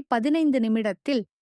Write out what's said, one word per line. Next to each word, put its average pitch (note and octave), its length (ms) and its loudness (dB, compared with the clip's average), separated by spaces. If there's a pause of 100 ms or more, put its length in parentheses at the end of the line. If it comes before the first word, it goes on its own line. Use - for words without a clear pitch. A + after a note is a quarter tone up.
பதினைந்து C#4 580 0
நிமிடத்தில் A3 640 -2 (200)